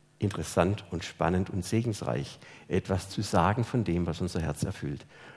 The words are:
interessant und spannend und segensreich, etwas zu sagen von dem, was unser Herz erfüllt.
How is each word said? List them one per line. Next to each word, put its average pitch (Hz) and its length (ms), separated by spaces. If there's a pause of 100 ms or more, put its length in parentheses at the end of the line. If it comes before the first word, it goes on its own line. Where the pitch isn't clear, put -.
(180)
interessant 95 720
und 82 140
spannend 90 480
und 90 140
segensreich, 113 760 (280)
etwas - 420
zu - 120
sagen 101 420
von 117 200
dem, 87 240
was 82 140
unser 90 200
Herz 80 220
erfüllt. - 420 (320)